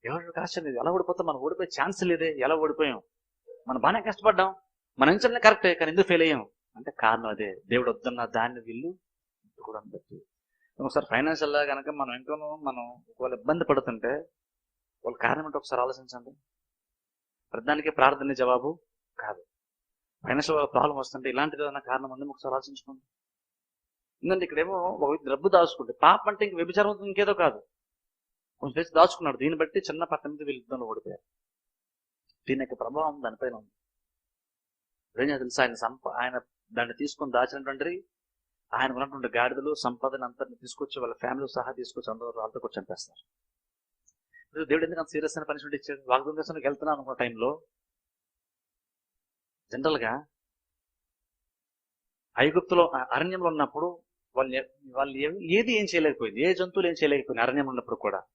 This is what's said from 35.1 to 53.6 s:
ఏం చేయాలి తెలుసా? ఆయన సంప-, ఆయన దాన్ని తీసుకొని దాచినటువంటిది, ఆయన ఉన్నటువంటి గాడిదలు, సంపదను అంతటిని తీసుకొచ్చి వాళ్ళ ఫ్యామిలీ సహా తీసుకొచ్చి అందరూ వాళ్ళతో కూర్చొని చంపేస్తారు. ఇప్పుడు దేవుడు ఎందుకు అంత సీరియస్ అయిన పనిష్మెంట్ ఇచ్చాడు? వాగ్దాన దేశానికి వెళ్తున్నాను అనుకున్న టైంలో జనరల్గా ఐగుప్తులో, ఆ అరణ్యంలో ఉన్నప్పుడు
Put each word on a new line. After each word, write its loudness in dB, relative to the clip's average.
ఏం 2
చేయాలి -2
తెలుసా? 0
ఆయన 2
సంప-, -6
ఆయన -4
దాన్ని -2
తీసుకొని -6
దాచినటువంటిది, -2
ఆయన 0
ఉన్నటువంటి -4
గాడిదలు, 0
సంపదను -4
అంతటిని -10
తీసుకొచ్చి -12
వాళ్ళ -6
ఫ్యామిలీ -6
సహా -6
తీసుకొచ్చి -10
అందరూ -10
వాళ్ళతో -8
కూర్చొని -8
చంపేస్తారు. -14
ఇప్పుడు -8
దేవుడు 2
ఎందుకు -6
అంత -6
సీరియస్ -6
అయిన -10
పనిష్మెంట్ -8
ఇచ్చాడు? -10
వాగ్దాన 2
దేశానికి -6
వెళ్తున్నాను -2
అనుకున్న -10
టైంలో -2
జనరల్గా 0
ఐగుప్తులో, 4
ఆ -4
అరణ్యంలో -2
ఉన్నప్పుడు -2